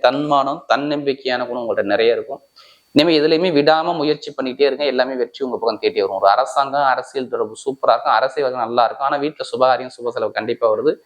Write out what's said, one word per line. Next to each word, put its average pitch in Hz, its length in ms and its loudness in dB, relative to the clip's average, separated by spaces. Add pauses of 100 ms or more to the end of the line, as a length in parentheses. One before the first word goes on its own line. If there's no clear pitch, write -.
தன்மானம், 139 560 0 (100)
தன்னம்பிக்கையான 135 800 -2
குணம் 120 140 -6
உங்கள்ட்ட 107 300 -2
நிறைய 113 240 4
இருக்கும். 120 240 -8 (540)
இனிமே 160 240 4
எதுலையுமே 160 380 2
விடாம 160 440 2
முயற்சி 147 360 -2
பண்ணிட்டே 131 320 0
இருங்க, 139 240 -2
எல்லாமே 127 280 0
வெற்றி 120 260 -6
உங்க 120 140 -6
பக்கம் 110 220 -2
தேடி 104 200 0
வரும். 98 180 -2
ஒரு 98 140 4
அரசாங்கம், 135 580 0
அரசியல் 127 400 -6
தொடர்பு 110 320 -4
சூப்பரா 131 300 0
இருக்கும், 131 240 0
அரசியல் 131 460 -2
நல்லா 120 240 2
இருக்கும். 135 200 -4
ஆனா 147 160 0
வீட்டுல 151 260 -6
சுபகாரியம், 127 460 0
சுப 120 200 -6
செலவு 107 220 -2
கண்டிப்பா 117 340 -2
வருது. 127 220 0 (120)